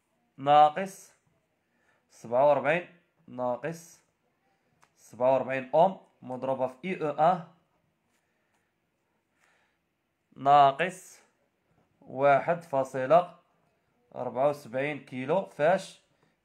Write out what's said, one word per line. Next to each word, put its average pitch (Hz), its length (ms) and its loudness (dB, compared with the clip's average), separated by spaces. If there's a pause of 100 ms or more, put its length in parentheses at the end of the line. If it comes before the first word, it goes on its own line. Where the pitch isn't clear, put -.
(360)
ناقص 151 760 2 (1000)
سبعة 123 380 0
وأربعين 147 400 0 (380)
ناقص 127 760 -8 (920)
سبعة 123 360 -2
وأربعين 127 420 -4
أوم 190 260 2 (220)
مضروبة 127 440 -6
في - 180 -10
إي 180 160 -8
أو 151 100 -4
أن 165 380 0 (3000)
ناقص 143 840 2 (800)
واحد 139 640 0
فاصلة 135 760 -2 (760)
ربعة 123 320 -4
وسبعين 139 560 -8
كيلو 139 420 -6
فاش 175 540 -4 (440)